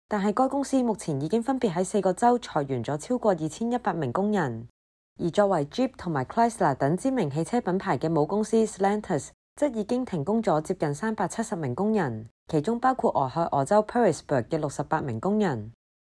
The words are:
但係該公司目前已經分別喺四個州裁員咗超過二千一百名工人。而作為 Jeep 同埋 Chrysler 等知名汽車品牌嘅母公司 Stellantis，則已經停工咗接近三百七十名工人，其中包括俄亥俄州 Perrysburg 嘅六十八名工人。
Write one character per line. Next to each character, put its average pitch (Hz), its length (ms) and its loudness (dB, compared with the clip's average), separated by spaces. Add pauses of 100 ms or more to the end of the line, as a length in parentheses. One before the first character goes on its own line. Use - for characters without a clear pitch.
但 208 140 0
係 208 100 2
該 262 160 2
公 277 140 -2
司 262 200 0
目 226 120 0
前 147 260 -4
已 156 80 -2
經 226 140 0
分 262 160 -2
別 208 140 0
喺 180 120 0
四 202 160 0
個 190 120 2
州 240 260 2
裁 160 260 -4
員 131 200 -2
咗 139 140 -2
超 247 180 -2
過 226 160 2
二 156 160 -2
千 233 240 -4
一 247 60 -2
百 196 160 -2
名 143 180 -2
工 202 180 2
人。 123 380 -2 (520)
而 160 100 0
作 202 160 4
為 175 200 2
Jeep 262 300 -2
同 170 160 -6
埋 135 140 0
Chrysler 226 480 2
等 147 220 2
知 262 140 -2
名 214 200 0
汽 143 120 -2
車 233 180 0
品 185 180 0
牌 190 180 0
嘅 160 140 -2
母 156 160 2
公 202 180 0
司 226 120 0 (100)
Stellantis， 196 600 0 (280)
則 294 120 0
已 220 160 -4
經 247 200 -2
停 156 200 -4
工 220 180 0
咗 156 180 2
接 180 140 -4
近 147 200 -2
三 220 200 -2
百 196 140 -2
七 - 140 -6
十 220 120 -4
名 143 200 -2
工 214 200 0
人， 117 340 -2 (200)
其 156 120 2
中 233 200 -2
包 262 140 4
括 - 180 2
俄 135 160 2
亥 160 140 -2 (100)
俄 139 120 2
州 208 180 4
Perrysburg 190 600 2
嘅 165 140 -2
六 151 100 -2
十 147 140 -6
八 151 180 -2
名 113 200 -4
工 202 180 0
人。 117 340 -2 (360)